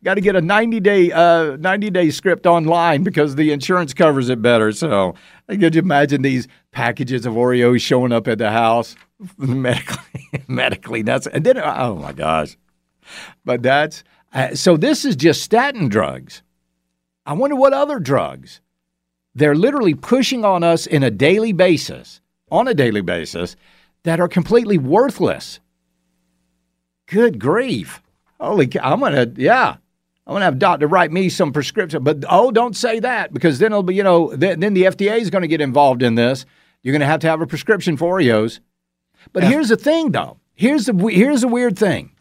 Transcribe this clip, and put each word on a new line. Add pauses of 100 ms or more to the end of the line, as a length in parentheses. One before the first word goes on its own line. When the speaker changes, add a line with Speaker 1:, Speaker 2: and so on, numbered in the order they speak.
Speaker 1:
gotta
get
a
ninety-day,
uh,
ninety-day
script
online
because
the
insurance
covers
it
better.
So, (320)
could
you
imagine
these (240)
packages
of
Oreos
showing
up
at
the
house? (220)
<laughs>
Medically,
medically,
that's,
and
then,
oh
my
gosh. (880)
But
that's, (280)
uh,
so
this
is
just
statin
drugs. (840)
I
wonder
what
other
drugs (760)
they're
literally
pushing
on
us
in
a
daily
basis, (300)
on
a
daily
basis, (460)
that
are
completely
worthless. (1500)
Good
grief. (400)
Holy
cow.
I'm
gonna,
yeah. (500)
I'm
gonna
have
a
doctor
write
me
some
prescription.
But,
oh,
don't
say
that,
because
then
it'll
be,
you
know,
th-,
then
the
F
D
A
is
gonna
get
involved
in
this. (380)
You're
gonna
have
to
have
a
prescription
for
Oreos. (720)
But
Speaker 2:
F-
Speaker 1:
here's
the
thing,
though. (160)
Here's
the
we-,
here's
the
weird
thing.